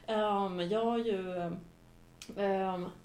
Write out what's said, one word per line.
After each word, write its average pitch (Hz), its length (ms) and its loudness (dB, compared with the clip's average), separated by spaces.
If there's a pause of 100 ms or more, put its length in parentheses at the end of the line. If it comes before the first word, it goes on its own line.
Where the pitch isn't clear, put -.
Ehm, 202 520 2 (100)
jag 220 160 2
har 233 120 2
ju, 185 440 0 (960)
ehm, 190 480 2 (200)